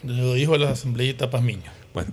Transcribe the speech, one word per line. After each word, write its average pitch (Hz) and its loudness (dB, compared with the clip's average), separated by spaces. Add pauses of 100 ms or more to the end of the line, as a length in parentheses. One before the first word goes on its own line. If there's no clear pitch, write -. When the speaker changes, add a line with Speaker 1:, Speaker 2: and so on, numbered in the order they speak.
Speaker 1:
Lo 123 0
dijo 147 4
la 143 4
asambleísta 127 -2
Pazmiño. 120 -2 (220)
Speaker 2:
Bueno, 92 -4